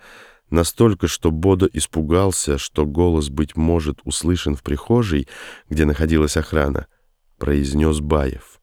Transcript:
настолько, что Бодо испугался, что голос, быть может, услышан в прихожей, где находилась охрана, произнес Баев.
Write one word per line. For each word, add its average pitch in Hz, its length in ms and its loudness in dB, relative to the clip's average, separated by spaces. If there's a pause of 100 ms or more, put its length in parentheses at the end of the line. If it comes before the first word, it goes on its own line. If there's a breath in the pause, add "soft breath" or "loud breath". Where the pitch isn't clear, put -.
(540 loud breath)
настолько, 87 520 2
что - 240 -2
Бодо 92 420 2
испугался, 80 840 0
что 76 300 -2
голос, 80 420 0
быть 73 280 -4
может, 80 480 0
услышан 76 520 -2
в - 60 -12
прихожей, 82 680 -2 (400 loud breath)
где 76 160 2
находилась 78 540 2
охрана, 76 480 -2 (500)
произнес 73 640 0
Баев. 73 640 -4